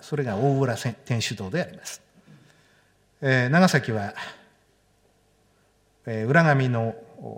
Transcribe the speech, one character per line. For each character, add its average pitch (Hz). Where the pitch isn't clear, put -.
そ -
れ 143
が 113
大 135
浦 123
天 117
主 -
堂 101
で 170
あ -
り -
ま -
す。 -
え 131
ー、 -
長 175
崎 135
は、 104
え 110
ー、 113
浦 160
上 131
の 113